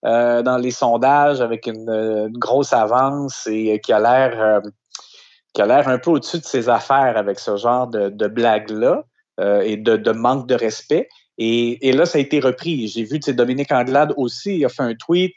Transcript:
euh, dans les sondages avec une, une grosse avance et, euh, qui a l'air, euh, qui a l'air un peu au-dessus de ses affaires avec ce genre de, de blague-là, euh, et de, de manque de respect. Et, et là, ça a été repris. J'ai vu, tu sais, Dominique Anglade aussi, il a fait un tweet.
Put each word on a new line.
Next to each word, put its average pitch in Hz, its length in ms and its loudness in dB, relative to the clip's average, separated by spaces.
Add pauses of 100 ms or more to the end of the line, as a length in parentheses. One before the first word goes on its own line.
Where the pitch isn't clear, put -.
euh, 120 360 2
dans 127 140 0
les 123 140 -2
sondages 135 720 2
avec 117 240 -4
une, 113 240 -8
une 110 480 -2
grosse 123 340 0
avance 131 760 0
et, 110 240 0
euh, 107 40 -2
qui 113 140 -2
a 107 80 4
l'air, 120 400 2
euh, 107 200 2 (920)
qui - 80 -2
a 101 60 4
l'air 135 220 4
un 127 100 0
peu 170 140 0
au-dessus 160 260 -2
de 156 60 -10
ses 120 260 -2
affaires 123 480 2
avec 101 200 -2
ce 104 200 -4
genre 120 300 0
de, 104 200 -2
de 104 200 -4
blague-là, 113 760 0 (360)
euh, 101 200 2
et 107 160 -2
de, 110 200 2
de 107 160 0
manque 120 360 0
de 127 60 2
respect. 117 540 -2 (320)
Et, 120 480 0
et 127 40 4
là, 143 120 4
ça 170 140 0
a - 20 2
été 139 200 0
repris. 127 480 -2
J'ai 113 160 -6
vu, 143 160 -6
tu - 60 -8
sais, 143 60 -2
Dominique 127 380 0
Anglade 131 460 2
aussi, 143 420 -4
il 143 60 2
a 123 40 0
fait - 140 -4
un 117 140 -2
tweet. 180 400 0